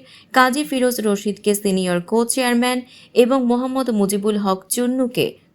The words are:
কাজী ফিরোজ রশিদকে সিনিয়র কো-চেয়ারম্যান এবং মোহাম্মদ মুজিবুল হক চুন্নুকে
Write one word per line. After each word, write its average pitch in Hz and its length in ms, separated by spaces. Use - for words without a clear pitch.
কাজী 262 320
ফিরোজ 247 360
রশিদকে 208 540
সিনিয়র 185 460
কো-চেয়ারম্যান 240 800
এবং 247 320
মোহাম্মদ 254 440
মুজিবুল 208 460
হক 196 320
চুন্নুকে 247 680